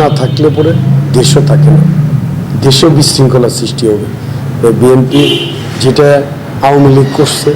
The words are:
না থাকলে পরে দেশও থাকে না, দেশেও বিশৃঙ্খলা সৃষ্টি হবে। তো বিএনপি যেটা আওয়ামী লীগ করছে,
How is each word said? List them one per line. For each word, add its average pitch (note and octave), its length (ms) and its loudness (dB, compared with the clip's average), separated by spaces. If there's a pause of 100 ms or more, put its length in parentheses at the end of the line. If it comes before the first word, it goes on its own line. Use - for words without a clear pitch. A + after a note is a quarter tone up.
না D3 60 2 (120)
থাকলে B2+ 360 0
পরে D#3+ 160 0 (440)
দেশও - 340 2
থাকে D3 260 4
না, - 60 4 (840)
দেশেও D#3 300 2
বিশৃঙ্খলা C3 640 0
সৃষ্টি A#2 320 -6
হবে। G2+ 160 -2 (540)
তো A#2 60 2 (140)
বিএনপি C3 420 2 (600)
যেটা C#3+ 260 2 (580)
আওয়ামী C#3 300 4
লীগ C3+ 120 2 (100)
করছে, - 380 -2